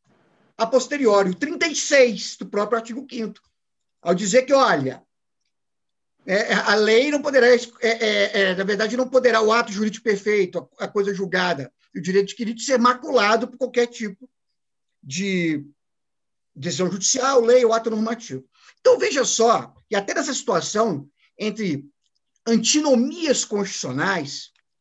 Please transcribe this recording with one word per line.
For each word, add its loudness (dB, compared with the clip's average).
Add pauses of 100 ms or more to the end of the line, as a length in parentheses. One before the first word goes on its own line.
(560)
a 0
posteriori, 2
o -2
trinta -4
e -4
seis 2
do -12
próprio -2
artigo -10
quinto, -10 (580)
ao 0
dizer 2
que, 0
olha, 2 (1200)
é, 0
a 2
lei 4
não 0
poderá, 4
é, 6 (240)
é, 0
é, 2
na -4
verdade, -2
não -2
poderá 4
o 4
ato 0
jurídico -4
perfeito, -2
a, -6
a -6
coisa -2
julgada, -4 (240)
e -10
o -10
direito 0
adquirido -8
ser 0
maculado 2
por -18
qualquer 0
tipo -12 (720)
de -4 (880)
decisão -4
judicial, 0
lei 6
ou 4
ato -2
normativo. -6 (340)
Então, 4
veja 0
só, 0 (160)
e -2
até -4
nessa -4
situação -2 (280)
entre -6 (640)
antinomias 2
constitucionais, -6 (280)